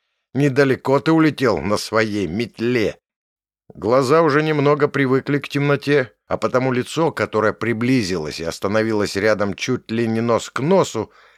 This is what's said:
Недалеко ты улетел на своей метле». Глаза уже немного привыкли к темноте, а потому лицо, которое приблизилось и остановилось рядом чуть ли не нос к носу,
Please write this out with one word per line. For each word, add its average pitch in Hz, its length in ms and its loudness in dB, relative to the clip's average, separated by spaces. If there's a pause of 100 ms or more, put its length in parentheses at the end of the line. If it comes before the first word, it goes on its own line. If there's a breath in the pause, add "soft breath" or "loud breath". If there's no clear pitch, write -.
(340)
Недалеко 135 640 2
ты 160 120 0
улетел 139 460 2
на 98 180 0
своей 104 500 -2
метле». 110 720 -2 (760)
Глаза 127 480 2
уже 151 200 2
немного 143 460 2
привыкли 135 500 0
к - 100 -10
темноте, 143 640 0 (200)
а - 60 0
потому 127 340 0
лицо, 139 400 -2
которое 107 400 0
приблизилось 110 880 -2
и 80 40 -6
остановилось 104 720 -2
рядом 101 380 0
чуть - 360 -6
ли 113 160 -2
не 113 160 -2
нос 117 260 0
к - 120 -8
носу, 143 520 0 (260 soft breath)